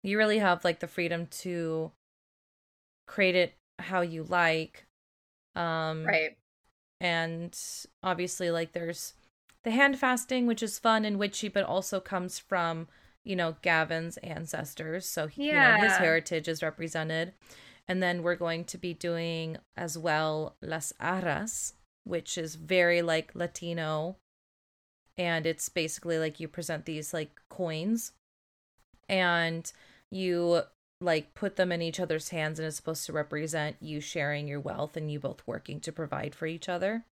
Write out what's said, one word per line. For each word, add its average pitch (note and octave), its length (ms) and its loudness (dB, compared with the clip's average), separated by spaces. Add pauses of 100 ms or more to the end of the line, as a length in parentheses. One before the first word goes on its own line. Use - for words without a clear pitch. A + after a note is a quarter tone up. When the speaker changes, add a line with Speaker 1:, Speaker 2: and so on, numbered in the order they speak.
Speaker 1:
you G3 140 0
really G#3+ 220 6
have, F3+ 260 4
like, F3 160 2
the E3+ 80 -6
freedom E3+ 380 -2
to D#3+ 640 -4 (1120)
create F#3 280 4
it F3+ 240 4 (200)
how F#3 220 -2
you E3 240 -2
like. E3 600 2 (680)
Um, D#3+ 520 -2
Speaker 2:
Right. D#3+ 320 2 (640)
Speaker 1:
and E3 580 0 (440)
obviously, F3+ 480 0
like, E3 220 0
there's E3+ 400 -6 (520)
the A#3 60 0
hand C4+ 280 6
fasting, B3+ 500 2
which A3+ 140 2
is G#3+ 160 -4
fun A3 260 4
and G#3 160 0
witchy, G3+ 280 -2
but G3+ 160 2
also F#3+ 360 0
comes F#3 380 -4
from, E3 500 -2 (340)
you F#3+ 140 -4
know, E3 260 0
Gavin's E3 560 2
ancestors. D#3+ 880 -8
So, D#3 220 -4
he, C#4+ 180 -4
you D4+ 60 0
know, C4 240 8
his G#3 80 6
Speaker 2:
Yeah. F#3+ 140 6
Speaker 1:
heritage E3 500 2
is D#3+ 160 -2
represented. D#3+ 680 -4 (540)
And F#3 160 0
then F3 220 2
we're F3 100 4
going E3+ 320 -2
to - 120 -12
be F3 160 -6
doing E3 640 -4 (180)
as E3 200 -6
well D#3 680 0
Las D#3+ 360 -6
Arras, F#3 760 -2 (300)
which - 320 -4
is D#3+ 200 -6
very, F3 460 4
like, D#3+ 340 0
Latino. E3+ 800 -2 (1000)
And E3+ 300 0
it's E3 220 -2
basically, D#3+ 500 -2
like, D#3+ 220 -2
you D#3+ 80 -8
present D#3 360 -6
these, D#3 300 -6
like, D#3 340 -6
coins F3+ 640 -2 (960)
and E3+ 640 2 (400)
you, F3 520 2 (380)
like, E3 340 0
put G3 200 -4
them F3+ 160 2
in E3+ 120 0
each E3 180 -2
other's D#3+ 300 -2
hands, D#3 280 -4
and D#3+ 80 -4
it's D#3 100 -6
supposed - 300 -6
to D#3+ 60 -8
represent D3+ 680 -2
you D3+ 200 -6
sharing D3 480 -2
your C#3+ 120 -4
wealth - 360 -6
and D#3 140 -4
you D3 100 -4
both - 260 -6
working - 340 -8
to D#3 120 -8
provide D3 420 -6
for E3 120 -6
each E3 220 -6
other. F#3+ 360 0 (120)